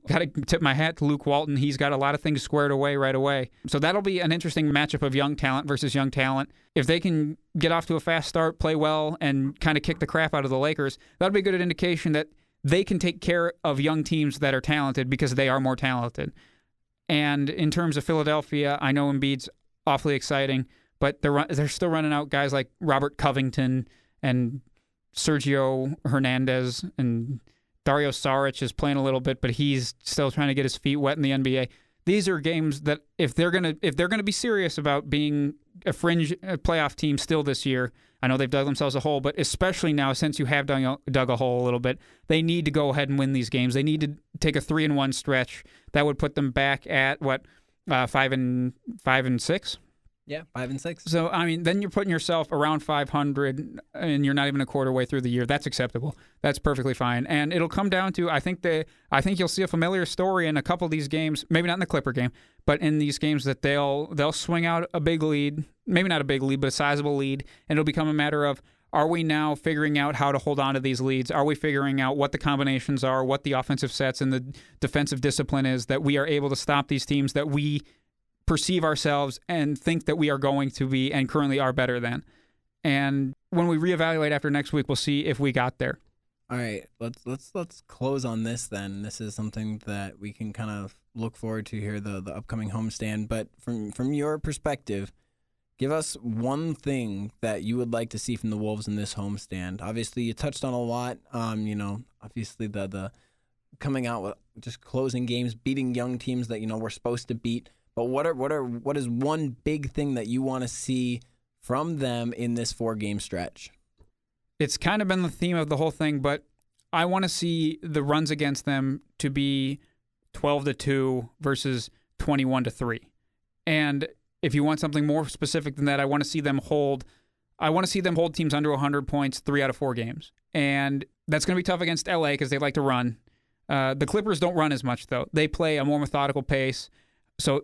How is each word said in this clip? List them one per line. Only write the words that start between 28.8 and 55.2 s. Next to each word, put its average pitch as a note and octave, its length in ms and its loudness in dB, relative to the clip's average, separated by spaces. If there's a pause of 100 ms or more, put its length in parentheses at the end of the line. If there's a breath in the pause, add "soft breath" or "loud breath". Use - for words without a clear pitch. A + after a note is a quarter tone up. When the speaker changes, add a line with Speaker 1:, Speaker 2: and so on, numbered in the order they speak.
Speaker 1:
a C#3 80 0
little C3 160 2
bit, C3 220 -2
but B2 100 0
he's C3+ 500 0
still C#3 300 0
trying D3 160 0
to C#3 60 2
get C3+ 100 2
his C3 140 -2
feet C#3+ 180 0
wet C#3+ 220 2
in D#3 40 -2
the C3+ 120 2
N C3+ 100 2
B C3 140 2
A. B2+ 100 0 (380 soft breath)
These F#3+ 240 4
are E3+ 100 0
games D#3 440 0
that D3 180 0 (160)
if D3+ 180 0
they're E3+ 160 4
gonna, E3+ 300 2
if D3 160 0
they're F3 100 4
gonna G#3+ 160 0
be G3+ 80 0
serious G3+ 460 0
about D3 320 0
being D3 460 0 (300)
a - 60 2
fringe, E3+ 400 2
uh, F3+ 260 -4
playoff D#3 380 0
team D3 220 2
still D#3 260 0
this C#3 220 -2
year, B2+ 260 0 (320 soft breath)
I B2+ 40 2
know C3 100 4
they've C3 120 0
dug C#3 160 2
themselves C#3 300 0
a C3 60 0
hole, D3 180 0
but C#3+ 180 -2
especially F3+ 560 0
now C3+ 200 2
since D3+ 260 -2
you C#3+ 60 0
have C#3 200 0
dug, C3+ 340 0 (120)
dug C3 180 2
a A#2+ 60 4
hole B2 260 2
a B2 40 0
little B2 140 2
bit, B2+ 200 0 (280 soft breath)
they D#3+ 140 4
need E3 240 2
to D3 60 2
go D3 180 2
ahead C#3 200 0
and C#3 100 2
win C3+ 140 2
these B2 160 0
games. B2+ 240 2
They C3+ 100 2
need D3+ 180 2
to D3 140 -2 (240)
take D#3 160 2
a C#3+ 60 2
three D#3 240 2
and D3 100 2
one C3+ 160 2
stretch. C3 520 -2 (280 soft breath)
That D3 140 4
would C#3+ 120 0
put C#3+ 180 -2
them C#3 160 2
back C#3 360 0
at, C#3 340 2
what, C3+ 240 0 (440 soft breath)
uh, B2+ 180 2
five C3+ 240 2
and, B2+ 420 0 (300)
five C3 220 2
and B2 160 2
six? - 360 -2 (500)
Speaker 2:
Yeah, D#3 160 -8 (100)
five B2 160 -6
and C3+ 100 -6
six. E3+ 260 -8
Speaker 1:
So, E3 240 2
I E3+ 160 0
mean, E3+ 180 0
then F#3 180 2
you're G3 80 -6
putting G3 220 0
yourself D#3+ 400 0
around D3+ 300 2
five D3 280 0
hundred, C#3+ 720 0 (140)
and D3 300 0
you're C#3 120 4
not C#3+ 120 2
even C#3 140 0
a B2+ 60 -2
quarter C3 240 0
way B2+ 120 2
through C3 180 0